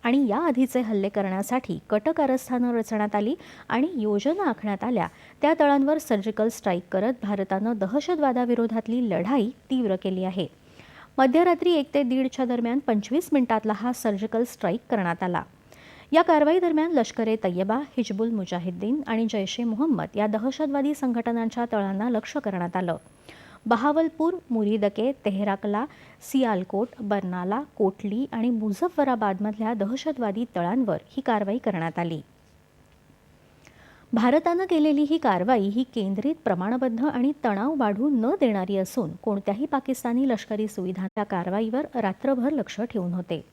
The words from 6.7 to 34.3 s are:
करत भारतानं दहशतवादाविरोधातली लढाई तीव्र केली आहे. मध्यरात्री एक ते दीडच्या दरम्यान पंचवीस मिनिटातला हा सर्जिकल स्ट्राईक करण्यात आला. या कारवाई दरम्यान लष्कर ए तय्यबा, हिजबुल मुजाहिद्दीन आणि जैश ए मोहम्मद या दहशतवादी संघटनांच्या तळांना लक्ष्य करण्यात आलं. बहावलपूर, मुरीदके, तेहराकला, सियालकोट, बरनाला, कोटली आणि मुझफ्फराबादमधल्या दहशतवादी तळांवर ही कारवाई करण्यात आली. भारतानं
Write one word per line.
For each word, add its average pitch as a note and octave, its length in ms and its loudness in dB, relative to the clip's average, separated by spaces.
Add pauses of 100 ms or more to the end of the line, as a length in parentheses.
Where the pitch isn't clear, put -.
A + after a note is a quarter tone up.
करत G#3 200 0 (100)
भारतानं G3+ 540 -2
दहशतवादाविरोधातली A#3+ 1300 0
लढाई G3+ 400 2 (200)
तीव्र A#3 320 0
केली F#3 220 -2
आहे. F#3 220 -2 (720)
मध्यरात्री E4+ 540 4
एक D4 220 0
ते C#4+ 80 4
दीडच्या C4 420 0
दरम्यान A#3+ 340 0
पंचवीस B3 540 0
मिनिटातला A#3 400 2
हा G#3+ 200 -2
सर्जिकल A3 520 -2
स्ट्राईक G#3+ 360 -4 (100)
करण्यात F3+ 320 0
आला. F3 200 -2 (680)
या D#4+ 100 6
कारवाई D#4+ 380 4
दरम्यान E4 300 2
लष्कर A#3 380 0
ए A3 160 2
तय्यबा, F#3+ 320 0
हिजबुल A#3 540 -2
मुजाहिद्दीन F#3 760 -2
आणि A3+ 240 0
जैश G3+ 300 -4
ए A#3+ 40 -2
मोहम्मद A3 500 0
या G#3 120 2
दहशतवादी C#4 680 -2
संघटनांच्या A#3 800 -2
तळांना G3+ 380 0
लक्ष्य A#3 300 -2
करण्यात F3+ 360 -4
आलं. F3 200 0 (680)
बहावलपूर, D#4 680 2 (160)
मुरीदके, G#3+ 640 0
तेहराकला, G3+ 720 -2 (360)
सियालकोट, G#3+ 680 0 (120)
बरनाला, G3 640 -2 (140)
कोटली G#3 560 0
आणि A#3 180 0
मुझफ्फराबादमधल्या A3 1200 0
दहशतवादी A3+ 680 -2 (120)
तळांवर F#3 400 0 (100)
ही - 140 -8
कारवाई G#3 380 0
करण्यात E3 400 -2
आली. E3 220 -2 (1900)
भारतानं D#4+ 580 2